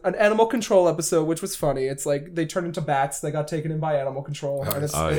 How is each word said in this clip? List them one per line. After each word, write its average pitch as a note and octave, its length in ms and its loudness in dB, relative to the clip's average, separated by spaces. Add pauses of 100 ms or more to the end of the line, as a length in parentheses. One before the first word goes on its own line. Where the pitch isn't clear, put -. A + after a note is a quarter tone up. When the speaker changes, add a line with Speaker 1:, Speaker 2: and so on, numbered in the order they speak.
Speaker 1:
an F3+ 120 0
animal A3 300 6
control G#3 440 4
episode, D#3+ 340 2
which D#3+ 180 0
was - 140 -6
funny. C3+ 300 0
It's C#3 200 -4
like D3+ 300 -2
they E3 100 0
turned E3+ 220 -4
into E3+ 140 -4
bats. C#3+ 400 0
They D3+ 100 -4
got D3+ 160 -2
taken D#3+ 240 -4
in D#3 80 -2
by D3+ 180 0
animal C3+ 240 -2
control. C#3 420 -6
And C#3+ 200 -2
it's, D3 100 -4
Speaker 2:
Oh, D#3+ 140 0
Speaker 1:
it, - 120 2